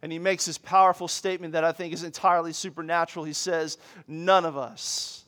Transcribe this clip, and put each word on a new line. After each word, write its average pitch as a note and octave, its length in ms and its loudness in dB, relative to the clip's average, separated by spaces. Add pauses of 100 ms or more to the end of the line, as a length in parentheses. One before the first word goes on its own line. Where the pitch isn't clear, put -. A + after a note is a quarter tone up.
And D#3 80 -10
he D#3+ 80 -8
makes F3+ 280 0
this D#3+ 100 -6
powerful F#3 520 4
statement F3+ 440 -4
that D#3+ 100 2
I E3 100 4
think E3 200 -8
is D#3+ 120 -8
entirely E3+ 500 2
supernatural. E3 720 -4
He D3+ 80 -8
says, D#3+ 420 -2 (320)
"None F3 380 4
of D3 100 -2
us - 720 -8